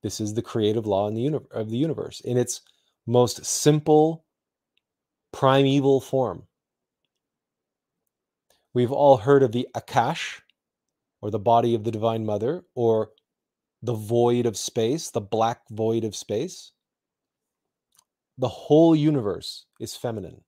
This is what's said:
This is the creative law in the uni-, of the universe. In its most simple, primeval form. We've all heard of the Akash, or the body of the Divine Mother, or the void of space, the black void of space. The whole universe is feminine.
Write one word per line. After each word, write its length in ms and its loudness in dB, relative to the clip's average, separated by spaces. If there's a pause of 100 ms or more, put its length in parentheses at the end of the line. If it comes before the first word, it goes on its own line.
This 160 -8
is 160 -6
the 80 -2
creative 420 0
law 220 0
in 80 -6
the 60 -4
uni-, 180 -2 (120)
of 200 -8
the 60 -4
universe. 420 -4
In 180 -2
its 240 -2 (460)
most 360 2
simple, 800 2 (1040)
primeval 720 2
form. 420 -4 (2250)
We've 160 0
all 260 6
heard 240 4
of 120 2
the 220 -2
Akash, 680 -2 (800)
or 100 -6
the 80 -4
body 340 2
of 100 -2
the 80 -4
Divine 320 -4
Mother, 400 -4 (120)
or 340 0 (720)
the 140 -4
void 500 0
of 100 -2
space, 540 -4
the 100 -6
black 420 -2 (100)
void 320 -2
of 120 -8
space. 580 -8 (1600)
The 100 -4
whole 480 4
universe 680 -2 (140)
is 160 -12
feminine. 520 -10